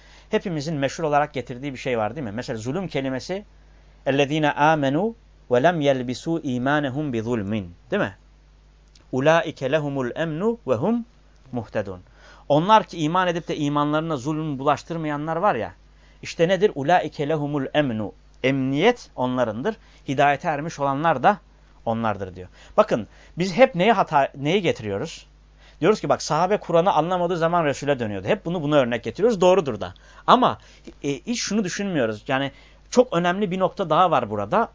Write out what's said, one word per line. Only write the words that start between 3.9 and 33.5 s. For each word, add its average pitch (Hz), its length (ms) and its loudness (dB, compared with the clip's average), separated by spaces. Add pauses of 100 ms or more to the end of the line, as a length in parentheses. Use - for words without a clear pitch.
اَلَّذ۪ينَ 143 480 2
آمَنُوا 151 600 2 (360)
وَلَمْ 139 320 4
يَلْبِسُوا 135 580 -2
اِيمَانَهُمْ 139 720 -2
بِظُلْمٍ. 110 540 -2 (240)
Değil 202 120 0
mi? 107 140 -6 (960)
اُولَٰئِكَ 143 600 2
لَهُمُ 139 360 -2
الْاَمْنُ 165 560 -4
وَهُمْ 156 360 0 (520)
مُهْتَدُونَ. 104 440 -6 (500)
Onlar 180 360 4
ki - 140 -12
iman 175 300 0
edip 170 200 -4
de 170 80 -4
imanlarına 151 600 0
zulüm 151 420 -4
bulaştırmayanlar 151 800 -4
var 180 180 0
ya, 98 180 -6 (500)
işte - 260 0
nedir? 185 220 2
اُولَٰئِكَ 147 560 0
لَهُمُ 147 400 -2
الْاَمْنُ. 120 460 -2 (300)
Emniyet 139 760 0
onlarındır. 127 600 -2 (320)
Hidayete 139 400 2
ermiş 151 320 -6
olanlar 139 420 0
da 185 160 4 (460)
onlardır 104 520 -4
diyor. 90 120 -14 (280)
Bakın 170 300 2 (320)
biz 185 140 -2
hep 262 220 4
neye 185 180 4
hata, 160 440 2
neyi 151 260 0
getiriyoruz? 113 640 -4 (540)
Diyoruz 208 200 2
ki 160 80 -2
bak 127 140 2
sahabe 180 340 2
Kur'an'ı 170 360 2
anlamadığı 175 440 0
zaman 165 280 2
Resul'e 139 340 0
dönüyordu. 104 300 -4
Hep 196 160 0
bunu 165 180 -4
buna 147 140 0
örnek 120 280 2
getiriyoruz. 185 360 0
Doğrudur 175 400 4
da. 90 140 -10 (320)
Ama, 190 320 4 (460)
e, 147 40 -2
hiç 208 320 -6
şunu 208 240 -2
düşünmüyoruz. 151 640 -2
Yani 135 240 -2 (380)
çok 247 220 4
önemli 180 380 0